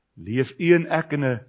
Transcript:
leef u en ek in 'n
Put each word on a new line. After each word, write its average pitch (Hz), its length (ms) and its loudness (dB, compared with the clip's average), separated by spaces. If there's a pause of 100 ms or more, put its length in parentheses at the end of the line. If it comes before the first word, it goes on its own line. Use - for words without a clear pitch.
(160)
leef 110 440 -4
u 170 140 4
en 170 140 2
ek 160 260 -2
in 143 120 0
'n 127 240 0